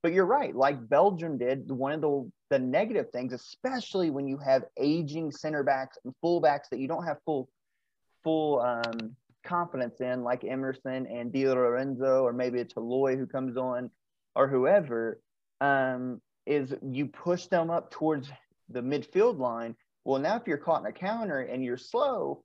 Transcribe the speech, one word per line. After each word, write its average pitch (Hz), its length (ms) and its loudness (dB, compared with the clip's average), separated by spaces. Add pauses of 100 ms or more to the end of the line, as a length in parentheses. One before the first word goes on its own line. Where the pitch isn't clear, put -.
But 170 120 2
you're 185 140 4
right, 262 280 2
like 131 320 2
Belgium 165 500 4
did, 127 320 -2
one 135 220 -2
of 156 80 -4
the, 143 320 0 (200)
the 135 80 4
negative 151 520 0
things, 127 220 -6
especially 196 800 -4
when 139 160 -4
you 135 100 -4
have 135 260 2 (140)
aging 151 540 0
center 151 300 -4
backs 135 440 0
and 131 160 -10
full 170 180 2
backs 143 300 2
that 123 100 -6
you 135 80 -4
don't 165 160 -2
have 156 220 -4
full, 139 240 -4 (760)
full, 156 380 2
um, 117 540 -2 (280)
confidence 170 560 -4
in, 127 240 -2
like 123 220 -2
Emerson 131 640 -4
and 120 260 -8
Di 135 160 2
Lorenzo, 131 760 2
or 120 80 2
maybe 123 300 -2
a 117 40 -4
Toloi 131 520 0
who 131 100 -4
comes 131 300 -4
on, 127 340 -4 (440)
or 135 120 6
whoever, 131 720 2 (400)
um, 131 640 0 (240)
is 139 360 0
you 135 260 -4
push 175 400 -2
them 165 220 2
up 170 220 -2
towards 147 400 -2 (380)
the 123 120 -6
midfield 147 560 2
line. 117 380 -2 (300)
Well, 135 160 2
now 190 160 0
if 233 100 -8
you're 143 100 0
caught 160 240 0
in 104 60 -6
a 107 60 -6
counter 196 460 -4
and 127 220 -4
you're 123 160 -2
slow 214 680 -2